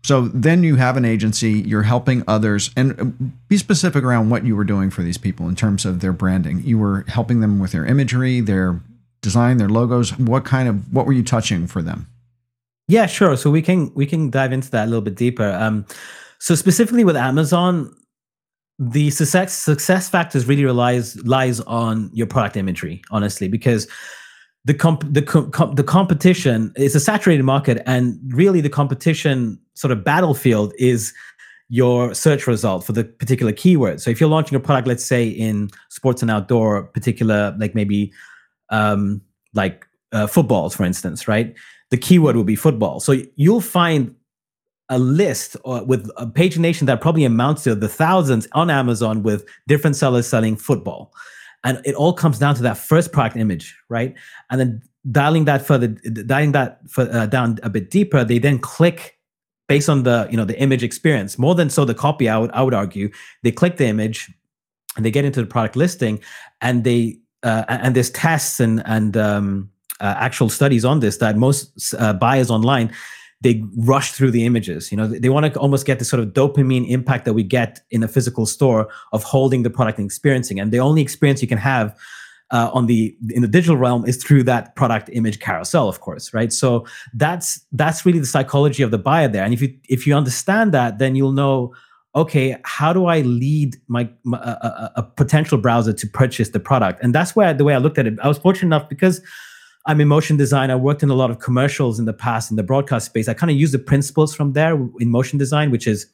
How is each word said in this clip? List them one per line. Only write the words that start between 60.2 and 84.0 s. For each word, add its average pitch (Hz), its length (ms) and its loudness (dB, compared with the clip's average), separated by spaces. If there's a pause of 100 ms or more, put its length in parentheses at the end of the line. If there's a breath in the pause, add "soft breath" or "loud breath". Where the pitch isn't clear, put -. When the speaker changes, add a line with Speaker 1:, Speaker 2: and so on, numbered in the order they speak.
Speaker 2:
you 117 60 -2
know, 113 80 0
the 101 160 -6
image 135 220 2
experience, 123 560 -2
more 143 160 2
than 170 160 0
so 143 140 0
the 120 100 -2
copy, 147 340 0
I 110 80 0
would, 113 140 -2
I 127 120 -2
would 131 120 2
argue. 101 360 -4 (340 loud breath)
They 117 80 2
click 175 260 0
the 139 80 2
image 107 440 -4 (640)
and 113 100 -2
they 113 40 2
get 143 140 0
into 135 160 -2
the 113 60 -2
product 110 300 -2
listing, 127 440 -2 (400 loud breath)
and 123 240 0
they, 120 340 0 (260)
uh, 113 240 0
a-, 127 160 -4
and 127 120 2
there's 123 140 2
tests - 500 -2
and, 113 240 2
and, 107 320 -2
um, 101 540 -2 (300)
uh, 101 180 -2
actual 120 300 0
studies 127 360 2
on 139 140 2
this 107 200 0
that 107 180 0
most, - 580 -2
uh, 107 180 0
buyers 117 380 2
online, 117 420 0 (480 loud breath)
they 113 200 2 (160)
rush 127 360 2
through 135 180 2
the 117 160 2
images. 98 460 -2
You 101 40 -4
know, 110 120 -2
they, 110 100 -6
they 120 100 0
wanna 147 280 2
almost 139 280 0
get 131 140 0
the 117 60 -6
sort 123 180 0
of 107 60 -4
dopamine 131 600 0
impact 127 360 -2
that 110 100 0
we 110 80 2
get 113 380 -2 (100)
in 113 140 -2
a 110 40 -4
physical 120 380 -2
store 110 420 0 (240 loud breath)
of 110 120 -4
holding 131 400 2
the 117 60 0
product 113 280 -2
and 104 60 -4
experiencing. 123 560 -2
And 104 100 -2
the 120 80 0
only 147 240 2
experience 139 400 0
you 120 60 -4
can 117 100 -2
have, 113 380 -2 (560 loud breath)
uh, 117 200 0
on 123 140 0
the, 110 300 0 (140)
in 120 120 0
the 120 60 0
digital 165 280 4
realm 123 300 0